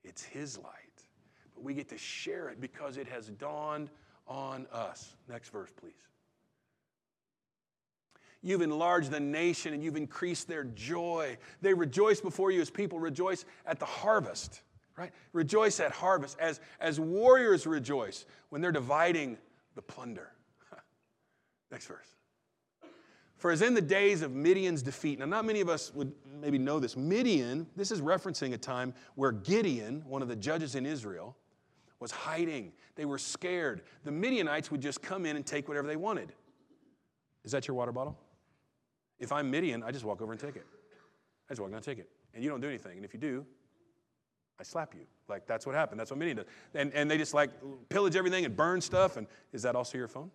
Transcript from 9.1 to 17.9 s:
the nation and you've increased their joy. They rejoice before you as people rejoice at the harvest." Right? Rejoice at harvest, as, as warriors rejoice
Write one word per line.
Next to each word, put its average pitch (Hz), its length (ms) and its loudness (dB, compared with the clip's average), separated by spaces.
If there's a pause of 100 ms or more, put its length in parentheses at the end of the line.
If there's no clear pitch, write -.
the 151 100 -2
nation 160 520 0
and 147 80 -4
you've 151 140 -4
increased 160 540 -4
their 156 160 -6
joy. 147 720 -4 (240)
They 196 120 6
rejoice 180 460 6
before 190 320 2
you 185 80 4
as 156 100 2
people 180 300 -2
rejoice 165 460 -2 (200)
at 160 140 -4
the - 60 -4
harvest." - 760 0 (360)
Right? 175 140 -8 (200)
Rejoice 196 480 4
at 151 120 2
harvest, 180 480 2
as, 160 200 0 (200)
as 160 200 0
warriors 208 680 8
rejoice 135 600 -2 (240)